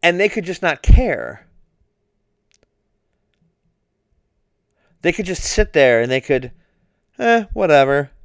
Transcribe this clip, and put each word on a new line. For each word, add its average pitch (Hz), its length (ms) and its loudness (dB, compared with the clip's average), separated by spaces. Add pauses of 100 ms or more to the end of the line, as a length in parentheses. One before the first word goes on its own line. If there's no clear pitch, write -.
and 175 180 0
they 208 80 2
could 202 160 -4
just 175 200 -10
not 160 180 -4
care. 135 640 2 (3500)
They 170 80 0
could 180 160 -8
just 185 160 -8
sit - 300 -4
there 123 280 4
and 120 100 -4
they 131 80 -2
could, 127 320 -6 (680)
eh, 233 340 0
whatever. 143 560 2 (160)